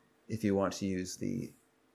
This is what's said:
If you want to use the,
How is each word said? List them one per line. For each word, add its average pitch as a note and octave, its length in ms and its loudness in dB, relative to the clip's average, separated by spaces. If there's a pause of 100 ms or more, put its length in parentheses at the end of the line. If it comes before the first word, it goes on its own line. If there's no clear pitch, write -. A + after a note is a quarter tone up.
(280)
If A2+ 160 -2
you G2+ 120 6
want F#2+ 180 2
to G2+ 140 -2
use F#2 300 -2
the, F#2+ 360 -4 (420)